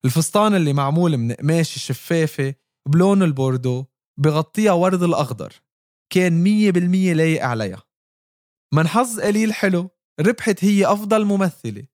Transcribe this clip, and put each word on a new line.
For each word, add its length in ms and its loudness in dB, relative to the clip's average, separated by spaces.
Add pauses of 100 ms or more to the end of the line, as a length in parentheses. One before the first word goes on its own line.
الفستان 500 0
اللي 180 0
معمول 440 0
من 140 -4
قماشة 480 -2
شفافة 760 -4 (340)
بلون 340 4
البوردو 640 -2 (340)
بغطيها 520 0
ورد 320 2
الأخضر، 500 -4 (600)
كان 300 2
مية 280 4
بالمية 420 0
لايق 320 0
عليها. 380 -6 (920)
من 140 2
حظ 320 -2
قليل 340 0
حلو، 360 -2 (300)
ربحت 440 0
هي 220 4
أفضل 400 0
ممثلة. 680 -4